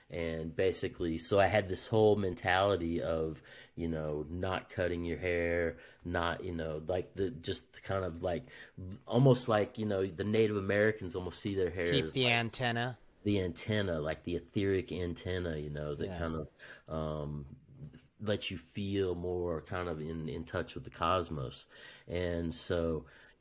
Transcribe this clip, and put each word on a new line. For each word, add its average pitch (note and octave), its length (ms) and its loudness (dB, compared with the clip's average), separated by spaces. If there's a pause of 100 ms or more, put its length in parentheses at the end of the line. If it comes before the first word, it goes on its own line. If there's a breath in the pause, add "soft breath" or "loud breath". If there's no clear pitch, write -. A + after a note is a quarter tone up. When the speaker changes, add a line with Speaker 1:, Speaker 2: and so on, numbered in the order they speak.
Speaker 1:
And E2 460 -4
basically, F2+ 640 0
so G2+ 220 2
I F#2+ 80 8
had G2 200 4
this F#2 200 -4
whole G#2+ 280 8
mentality F#2 880 2
of, D#2+ 400 -2 (340 loud breath)
you E2+ 140 -4
know, D2+ 400 -2
not F2+ 400 -2
cutting F2 340 -2
your E2+ 140 -2
hair, E2+ 600 0 (280 loud breath)
not, E2+ 400 0
you F2+ 80 -4
know, D#2+ 340 -4
like, F2+ 280 -2
the, F#2 160 0
just - 520 -8
kind G2 220 -2
of, E2+ 180 -6
like, E2+ 220 -2 (600 loud breath)
almost B2 440 6
like, G#2+ 280 2
you A2 80 -2
know, G2 200 2
the G2 180 -4
Native G#2+ 340 4
Americans G2+ 580 2
almost F2+ 260 -6
see G2+ 140 -2
their F#2 160 2
hair E2+ 320 2
Speaker 2:
Keep - 20 -4
Speaker 1:
as, D#2+ 80 -6
Speaker 2:
the B2+ 180 2
Speaker 1:
like, - 0 -
Speaker 2:
antenna. A#2 640 0 (260)
Speaker 1:
the G2+ 180 2
antenna, F#2 580 0
like, D#2 240 -4
the F2 140 -2
etheric G2 540 0
antenna, F2 640 -4
you D2+ 140 -6
know, D2+ 240 -4
that D#2+ 180 -6
Speaker 2:
Yeah. F2 40 -8
Speaker 1:
kind E2 180 -2
of, D#2 140 -6 (440 loud breath)
um, D2+ 520 -4 (760)
lets G2+ 300 -2
you F#2+ 60 -6
feel G2 580 -2
more F2 480 -2
kind F2+ 260 -4
of D#2 120 -4
in, D#2+ 280 -6
in E2 160 -6
touch - 300 -4
with - 100 -10
the - 60 -14
cosmos. E2 760 -2 (400 loud breath)
And E2+ 460 0
so, E2 520 0 (360 loud breath)